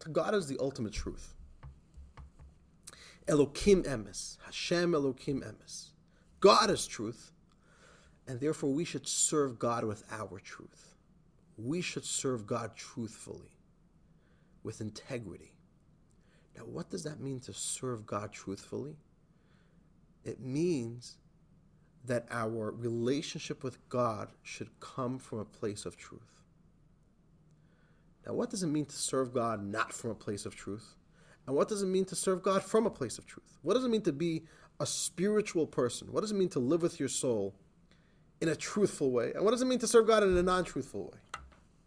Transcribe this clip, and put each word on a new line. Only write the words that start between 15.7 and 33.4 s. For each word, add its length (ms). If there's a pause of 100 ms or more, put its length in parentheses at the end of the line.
Now, 80
what 260
does 140
that 160
mean 200
to 120
serve 520
God 280
truthfully? 640 (1300)
It 160
means 800 (840)
that 260
our 420
relationship 880
with 260
God 440 (100)
should 280 (100)
come 380
from 200
a 60
place 420
of 100
truth. 460 (1800)
Now, 80
what 160
does 140
it 40
mean 180
to 100
serve 360
God 320
not 280
from 180
a 60
place 300
of 100
truth? 400 (500)
And 80
what 140
does 140
it 40
mean 200
to 100
serve 260
God 220
from 220
a 40
place 280
of 80
truth? 360